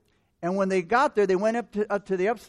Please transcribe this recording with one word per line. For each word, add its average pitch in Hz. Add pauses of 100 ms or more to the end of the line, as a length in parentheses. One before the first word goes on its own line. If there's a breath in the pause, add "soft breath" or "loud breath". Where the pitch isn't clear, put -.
(400)
and 180
when 196
they 190
got 240
there, 202
they 185
went 220
up -
to, 208
up 202
to 185
the 185
up, 233